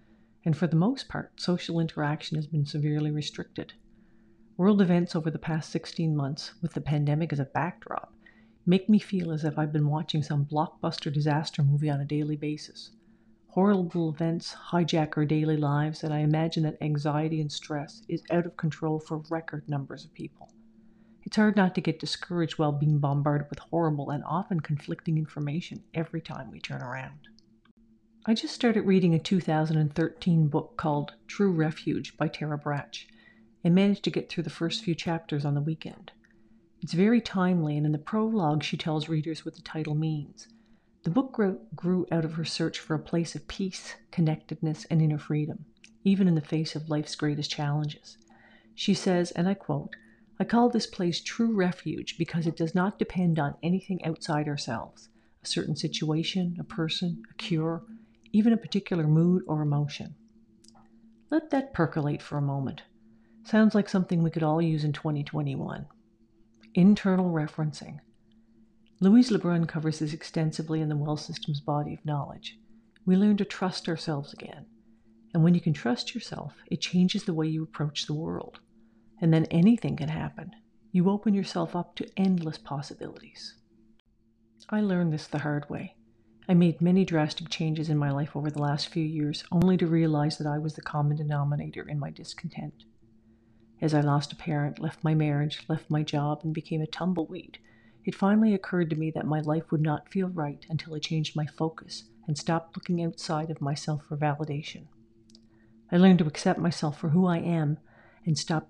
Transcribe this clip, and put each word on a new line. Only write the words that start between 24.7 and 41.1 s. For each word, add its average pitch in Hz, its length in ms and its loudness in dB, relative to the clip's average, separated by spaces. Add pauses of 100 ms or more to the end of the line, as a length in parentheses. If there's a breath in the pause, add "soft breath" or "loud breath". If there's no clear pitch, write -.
information 147 680 -6 (120)
every 160 260 -6
time 139 300 -12
we - 100 -16
turn 139 220 -10
around. 131 460 -12 (1000)
I 226 80 4
just 302 200 -6
started 220 280 2
reading 185 320 6
a 160 40 4
two 180 220 2
thousand 156 380 2
and 151 160 2
thirteen 165 540 2
book 147 280 -2
called 147 380 -2 (120)
True 202 260 2
Refuge 156 640 -2
by 156 120 -2
Tara 151 300 -6
Brach, 143 480 -6 (560 soft breath)
and 170 120 4
managed 196 300 4
to 175 60 0
get 170 180 -4
through 165 160 -4
the 160 60 -6
first - 340 -4
few 170 100 0
chapters 160 500 -4
on 143 100 0
the 143 60 0
weekend. - 520 -8 (720 soft breath)
It's 151 100 -6
very 214 280 6
timely, 180 560 0
and 151 80 2
in 156 80 4
the 151 60 0
prologue 190 640 0
she - 160 -4
tells 156 320 -2
readers 156 340 -2
what 165 100 -8
the - 80 -20
title 156 320 -4
means. 156 540 -4 (560 soft breath)
The 165 60 2